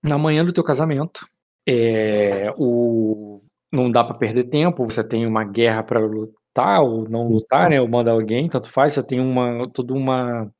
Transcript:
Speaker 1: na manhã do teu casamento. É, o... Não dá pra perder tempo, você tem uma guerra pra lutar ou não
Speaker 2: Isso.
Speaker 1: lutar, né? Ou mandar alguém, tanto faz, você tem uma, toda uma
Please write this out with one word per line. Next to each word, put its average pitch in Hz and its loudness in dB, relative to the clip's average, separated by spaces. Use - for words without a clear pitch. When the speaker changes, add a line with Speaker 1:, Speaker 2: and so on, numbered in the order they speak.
Speaker 1:
na 147 0
manhã 156 2
do 175 -2
teu 170 0
casamento. 151 -2
É, 107 2
o... 110 0
Não 127 0
dá 117 4
pra 120 -4
perder 117 0
tempo, 147 0
você 110 -4
tem 113 -2
uma 110 0
guerra 110 0
pra 117 0
lutar 110 0
ou 113 -2
não 117 -4
Speaker 2:
Isso. 117 2
Speaker 1:
lutar, 139 2
né? 139 4
Ou 120 2
mandar 117 2
alguém, 113 0
tanto 139 -4
faz, 139 2
você 139 -2
tem 127 -4
uma, 123 -2
toda 127 -6
uma 123 -2